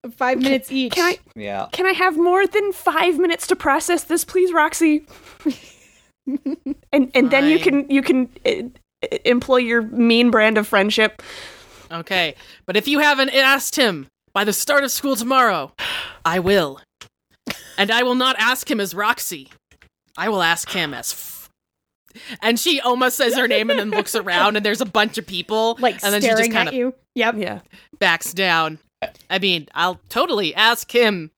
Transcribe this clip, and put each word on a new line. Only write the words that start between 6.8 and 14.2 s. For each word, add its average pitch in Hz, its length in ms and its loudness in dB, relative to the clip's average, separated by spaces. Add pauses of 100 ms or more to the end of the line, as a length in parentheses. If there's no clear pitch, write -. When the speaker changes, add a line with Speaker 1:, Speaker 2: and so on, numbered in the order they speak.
Speaker 2:
And, 269 200 2
and 254 180 4
then 277 180 4
you 311 100 4
Speaker 4:
Fine. - 40 -2
Speaker 2:
can, 285 260 0
you 277 120 2
can, 262 280 0 (160)
uh, - 60 2 (600)
uh, - 140 -4
employ 247 320 2
your 233 240 2
mean 233 500 4
brand 220 260 4
of 214 80 0
friendship. 214 560 0 (680)
Speaker 4:
Okay, 165 440 -2 (300)
but 185 120 -2
if 214 100 0
you 285 120 2
haven't 277 320 2
asked 269 440 2
him 190 320 0 (260)